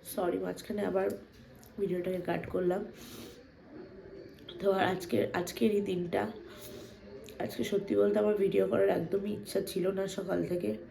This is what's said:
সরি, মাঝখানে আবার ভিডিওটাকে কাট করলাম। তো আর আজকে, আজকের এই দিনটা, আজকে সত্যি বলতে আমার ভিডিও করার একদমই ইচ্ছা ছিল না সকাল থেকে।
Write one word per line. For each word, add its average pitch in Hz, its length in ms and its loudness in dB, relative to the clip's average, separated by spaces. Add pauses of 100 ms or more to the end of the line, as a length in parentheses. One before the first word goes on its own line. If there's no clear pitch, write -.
(160)
সরি, 185 220 2
মাঝখানে 190 480 -4
আবার 190 240 2 (680)
ভিডিওটাকে 180 420 0
কাট 175 240 -2
করলাম। 185 400 0 (1700)
তো 196 120 4
আর 190 140 4
আজকে, 190 480 2
আজকের 180 380 2
এই 202 100 4
দিনটা, 190 460 0 (1120)
আজকে - 240 -4
সত্যি 202 320 2
বলতে 208 240 6
আমার 208 160 4
ভিডিও 190 320 4
করার 196 220 6
একদমই 196 440 0
ইচ্ছা 196 340 -2
ছিল 185 240 0
না 196 160 0
সকাল 180 380 -2
থেকে। 180 300 0 (160)